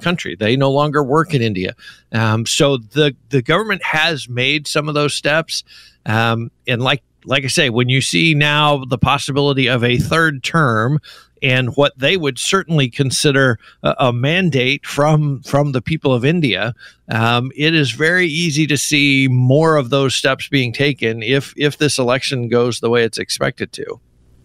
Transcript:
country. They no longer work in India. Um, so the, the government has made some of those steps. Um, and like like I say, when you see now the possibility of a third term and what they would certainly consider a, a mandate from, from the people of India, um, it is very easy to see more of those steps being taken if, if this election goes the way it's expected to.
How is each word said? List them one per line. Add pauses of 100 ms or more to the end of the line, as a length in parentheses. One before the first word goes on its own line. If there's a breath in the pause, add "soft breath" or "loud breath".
country.
They
no
longer
work
in
India. (380 loud breath)
Um,
so
the, (140)
the
government
has
made
some
of
those
steps. (420 soft breath)
Um, (160)
and
like (240)
like
I
say,
when
you
see
now
the
possibility
of
a
third
term (440 loud breath)
and
what
they
would
certainly
consider (240 soft breath)
a,
a
mandate
from,
from
the
people
of
India, (360 loud breath)
um,
it
is
very
easy
to
see
more
of
those
steps
being
taken
if,
if
this
election
goes
the
way
it's
expected
to. (460)